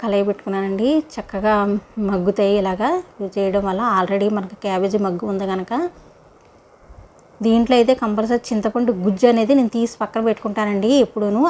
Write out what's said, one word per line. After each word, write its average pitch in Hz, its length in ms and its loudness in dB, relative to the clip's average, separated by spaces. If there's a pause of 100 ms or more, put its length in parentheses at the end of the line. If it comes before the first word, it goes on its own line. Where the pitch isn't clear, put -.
కలయి 202 280 0
పెట్టుకున్నానండి. 196 600 -2 (260)
చక్కగా 208 380 -2 (560)
మగ్గుతాయి 196 520 0
ఇలాగా 190 280 -2 (300)
ఇవి 196 180 -8
చేయడం 196 320 0
వల్ల. 190 140 -2 (160)
already 196 280 0 (100)
మనకి 190 280 -8
క్యాబేజీ 196 400 -2
మగ్గు 180 280 -4
ఉంది 196 200 -4
కనుక. 185 200 -6 (1700)
దీంట్లో 233 340 4
అయితే 240 220 4
కంపల్సరీ 226 480 -2
చింతపండు 226 420 0 (140)
గుజ్జు 202 260 2
అనేది 226 280 2
నేను 240 180 2
తీసి 233 260 -2
పక్కన 233 260 -4
పెట్టుకుంటానండి 208 640 -2 (140)
ఎప్పుడూను. 208 460 -2